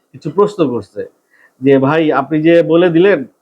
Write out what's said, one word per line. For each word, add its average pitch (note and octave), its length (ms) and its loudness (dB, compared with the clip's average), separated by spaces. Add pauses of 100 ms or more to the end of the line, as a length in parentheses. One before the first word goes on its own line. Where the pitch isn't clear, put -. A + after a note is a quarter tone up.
(120)
কিছু C#3+ 200 -12
প্রশ্ন F#3 380 -2
করছে G#2 360 -10 (560)
যে, C3+ 160 2
"ভাই, D3+ 340 0
আপনি D3 300 -4
যে E3+ 220 4
বলে E3+ 260 0
দিলেন E3 360 0 (160)